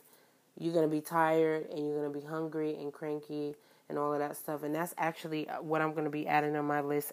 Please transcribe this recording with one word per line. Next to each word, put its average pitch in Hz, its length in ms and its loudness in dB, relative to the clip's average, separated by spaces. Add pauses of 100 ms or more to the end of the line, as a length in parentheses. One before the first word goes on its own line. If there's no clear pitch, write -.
(560)
you're 165 160 -2
gonna 160 140 6
be 151 140 2
tired 160 720 4
and 147 160 -2
you're 147 100 0
gonna 147 180 -2
be 143 100 -8
hungry 156 520 -2
and 147 160 -6
cranky 151 640 -6 (320)
and 147 100 -4
all 147 140 2
of 147 80 0
that 147 160 -4
stuff. 151 260 -6
And 147 120 -2
that's 170 220 -2
actually 160 520 -2 (120)
what 156 220 2
I'm 156 100 2
gonna 156 160 0
be 151 200 -2
adding 151 260 4
on 147 100 0
my 147 160 2
list 143 320 0